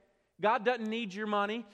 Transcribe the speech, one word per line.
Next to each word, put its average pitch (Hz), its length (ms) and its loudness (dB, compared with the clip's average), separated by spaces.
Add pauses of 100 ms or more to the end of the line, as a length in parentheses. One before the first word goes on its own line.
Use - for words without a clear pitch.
(400)
God 208 240 4
doesn't 226 240 0
need 220 240 -4
your 208 140 -6
money. 208 480 0